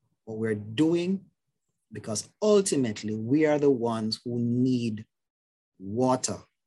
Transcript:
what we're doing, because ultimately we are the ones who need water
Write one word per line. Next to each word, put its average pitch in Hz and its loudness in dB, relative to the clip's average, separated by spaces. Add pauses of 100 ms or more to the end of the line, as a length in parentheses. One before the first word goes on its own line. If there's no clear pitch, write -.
(260)
what 110 -10
we're 110 -2
doing, 165 0 (720)
because 107 -8 (120)
ultimately 143 2
we 123 2
are 151 4
the 143 4
ones 113 -2
who 120 -6
need 120 0 (760)
water 110 -2 (300)